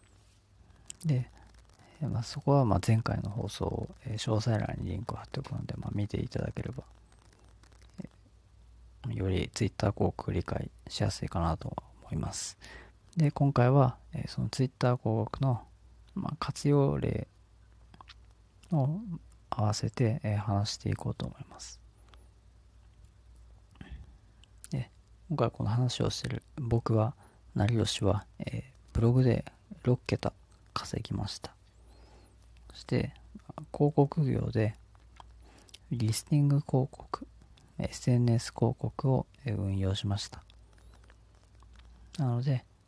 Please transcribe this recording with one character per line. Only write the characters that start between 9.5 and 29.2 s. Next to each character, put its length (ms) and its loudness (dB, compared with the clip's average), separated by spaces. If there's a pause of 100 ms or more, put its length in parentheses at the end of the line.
Twitter 400 0
広 240 0
告 160 -6
理 100 0
解 260 -4 (200)
し 120 -4
や 100 2
す 120 -8
い 60 -6
か 100 -2
な 160 2
と 180 -8 (280)
思 100 -14
い 60 -4
ま 160 -4
す。 240 -10 (580)
で、 160 4
今 220 2
回 180 6
は、 240 6 (180)
え 100 -6
ー、 40 -8
そ 140 -6
の 80 -2
Twitter 480 0
広 60 -10
告 380 0
の、 200 0 (520)
ま 200 -6
あ、 60 -8
活 280 -4
用 300 4
例 300 -2 (1500)
を 260 0 (500)
合 140 -2
わ 100 2
せ 160 -2
て、 340 0
え 120 0
ー、 20 0
話 340 0
し 60 -8
て 120 -4
い 60 0
こ 160 -6
う 40 -4
と 100 -8
思 140 -10
い 100 -14
ま 120 -20
す。 180 -18 (3000)
で、 180 -4 (400)
今 80 -2
回 140 2
こ 120 -8
の 60 0
話 320 0
を 80 2
し 120 -6
て 60 -6
い 40 -2
る 120 -6 (140)
僕 380 0
は、 180 2 (420)
成 220 2
吉 260 0
は、 220 2 (140)
え 40 -8
ー、 200 -8 (280)
ブ 80 -2
ロ 140 6
グ 100 6